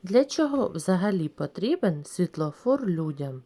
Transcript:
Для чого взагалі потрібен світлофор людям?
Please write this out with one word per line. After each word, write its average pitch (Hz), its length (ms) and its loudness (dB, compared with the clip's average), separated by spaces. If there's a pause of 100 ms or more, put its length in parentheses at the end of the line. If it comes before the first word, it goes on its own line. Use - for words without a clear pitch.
Для 220 200 4
чого 277 440 0
взагалі 180 600 0
потрібен 175 760 -2
світлофор 180 840 0
людям? 143 600 -4